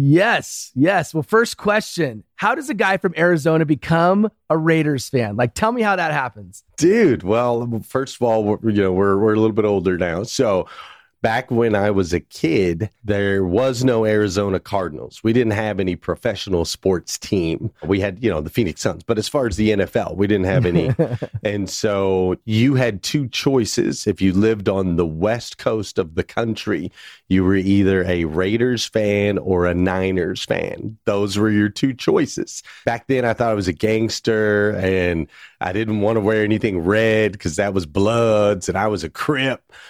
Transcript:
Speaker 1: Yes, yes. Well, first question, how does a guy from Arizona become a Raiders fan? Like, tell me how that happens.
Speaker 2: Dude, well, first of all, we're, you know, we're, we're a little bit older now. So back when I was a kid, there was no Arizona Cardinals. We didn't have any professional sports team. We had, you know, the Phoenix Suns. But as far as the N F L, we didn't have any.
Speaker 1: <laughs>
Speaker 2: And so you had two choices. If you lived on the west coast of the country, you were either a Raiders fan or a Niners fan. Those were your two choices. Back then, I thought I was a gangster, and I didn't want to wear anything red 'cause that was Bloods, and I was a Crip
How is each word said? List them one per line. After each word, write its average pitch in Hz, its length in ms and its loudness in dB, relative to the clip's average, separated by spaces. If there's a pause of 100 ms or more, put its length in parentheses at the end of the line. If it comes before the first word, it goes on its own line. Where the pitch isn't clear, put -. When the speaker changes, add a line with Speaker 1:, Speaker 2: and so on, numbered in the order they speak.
Speaker 1:
Yes, 175 720 0
yes. 160 400 0
Well, 156 80 -2
first 220 340 0
question, 165 680 -4 (100)
how 214 200 -2
does 285 140 -8
a 285 60 -6
guy 196 240 0
from 175 180 -2
Arizona 160 480 4
become 170 680 2 (200)
a 160 80 2
Raiders 156 500 0
fan? 107 280 -2
Like, 123 180 0
tell 220 180 0
me 247 80 -2
how 208 160 0
that 165 160 -2
happens. 107 500 -8 (140)
Speaker 2:
Dude, 170 460 4
well, 117 600 0
first - 340 -6
of - 60 -10
all, 110 220 2
we're, 107 260 0
you 101 120 2
know, 95 100 2
we're, 98 240 2
we're 107 180 4
a 110 60 2
little 110 140 2
bit 107 100 2
older 95 320 2
now. 87 280 -2
So 101 440 0 (540)
back 117 280 -2
when 117 240 2
I 104 160 2
was 95 220 0
a 85 80 0
kid, 104 720 -2 (120)
there 101 420 0
was 120 380 0
no 117 220 2
Arizona 101 560 0
Cardinals. 76 640 -6
We 113 80 2
didn't 113 220 2
have 104 260 -2
any 90 160 -2
professional 92 680 -4
sports - 540 -4
team. 85 540 -2 (120)
We 95 140 2
had, 98 240 -4
you 113 80 0
know, 78 120 -2
the 80 80 -10
Phoenix 98 300 -2
Suns. 92 220 -6
But 110 160 -2
as 113 80 -2
far 139 220 -2
as 90 80 -6
the 107 160 2
N 101 80 2
F 90 160 -2
L, 85 180 -4
we 101 120 0
didn't 98 200 2
have 98 200 2
any. 87 340 2
Speaker 1:
<laughs> 160 40 2 (400)
Speaker 2:
And 101 260 -4
so 95 720 0
you 117 300 2
had 117 300 0
two 143 240 -2
choices. - 800 0
If 98 120 -2
you 95 120 4
lived 104 360 2
on 95 280 0
the 87 100 2
west 95 520 -2
coast 110 380 -4
of 82 200 -4
the 87 80 0
country, 104 680 -4 (380)
you 95 160 4
were 95 100 4
either 95 500 2
a 87 200 0
Raiders 107 600 0
fan 101 540 0
or 90 280 0
a 87 80 0
Niners 92 720 -2
fan. - 600 -6
Those 101 340 -2
were 107 120 2
your 104 180 2
two 131 260 -2
choices. - 720 -2 (200)
Back 117 220 -4
then, 127 180 0
I 113 80 2
thought 113 200 0
I - 20 0
was 95 140 -2
a 90 40 2
gangster, 107 1000 0
and 92 560 0 (320)
I 92 120 -4
didn't 107 280 -2
want 110 160 2
to 110 40 0
wear 107 220 2
anything 104 380 0
red 107 580 2
'cause 78 180 -6
that 101 160 0
was 92 140 -2
Bloods, 104 840 0
and 90 80 -2
I 104 120 0
was 95 160 -4
a 76 60 -8
Crip 135 640 -4 (180)